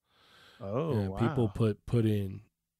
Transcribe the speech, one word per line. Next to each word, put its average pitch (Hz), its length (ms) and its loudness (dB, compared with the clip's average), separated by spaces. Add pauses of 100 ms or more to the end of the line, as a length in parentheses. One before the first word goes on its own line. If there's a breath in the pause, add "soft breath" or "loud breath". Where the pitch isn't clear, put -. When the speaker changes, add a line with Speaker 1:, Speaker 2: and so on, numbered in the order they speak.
(600 soft breath)
Speaker 1:
Oh, 117 400 0
Speaker 2:
Yeah, 98 260 0
people 117 200 2
Speaker 1:
wow. 101 60 -2
Speaker 2:
put, 107 320 0
put 117 200 2
in, 101 360 -2 (380)